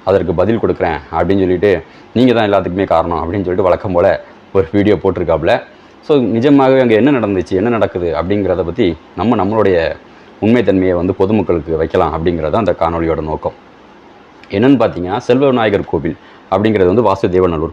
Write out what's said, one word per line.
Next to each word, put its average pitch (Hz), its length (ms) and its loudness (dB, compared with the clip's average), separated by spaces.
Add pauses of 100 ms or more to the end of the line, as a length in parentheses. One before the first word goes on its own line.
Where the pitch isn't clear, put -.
அதற்கு 95 300 0
பதில் 98 260 0
கொடுக்குறேன் 90 400 -2 (120)
அப்படின்னு 87 280 0
சொல்லிட்டு, 90 440 0 (300)
"நீங்க 123 200 4
தான் 110 180 0
எல்லாத்துக்குமே 95 340 0
காரணம்" 85 320 0
அப்படின்னு 85 280 -4
சொல்லிட்டு 90 180 -2
வழக்கம் 92 300 0
போல 87 300 2 (300)
ஒரு 98 180 0
வீடியோ 101 240 2
போட்டிருக்காப்புல. 87 680 0 (380)
So, 151 160 0
நிஜமாகவே 131 640 2
அங்க 120 120 2
என்ன 117 180 4
நடந்துச்சு, 104 380 -2
என்ன 98 200 0
நடக்குது 95 520 -2
அப்படிங்கிறத 92 420 -2
பத்தி 85 340 -2 (180)
நம்ம 101 300 0
நம்மளுடைய 95 500 0 (460)
உண்மைத்தன்மையை 98 520 2
வந்து 87 200 -2
பொதுமக்களுக்கு 87 640 -2
வைக்கலாம் 80 360 -2
அப்படிங்கிறது 80 360 -2
தான் 104 160 -2
அந்த 90 140 0
காணொளியோட 82 420 -2
நோக்கம். 78 320 -6 (1000)
என்னன்னு 113 320 2
பார்த்தீங்கன்னா, 90 340 -4
செல்வ 127 280 0
விநாயகர் 113 400 0
கோவில் 80 300 -4 (360)
அப்படிங்கிறது 95 420 2
வந்து 120 100 2
வாசுதேவநல்லூர் 90 680 0